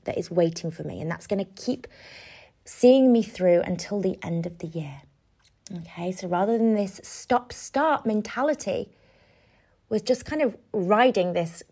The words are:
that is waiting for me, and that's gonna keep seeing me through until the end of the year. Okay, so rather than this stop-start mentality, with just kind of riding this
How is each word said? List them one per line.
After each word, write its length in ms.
that 120
is 140
waiting 400
for 140
me, 180
and 80
that's 160
gonna 300
keep 320
seeing 460
me 120
through 380
until 380
the 220
end 240
of 140
the 80
year. 340
Okay, 360
so 160
rather 280
than 200
this 280
stop-start 1000
mentality, 840
with 160
just 180
kind 200
of 120
riding 640
this 380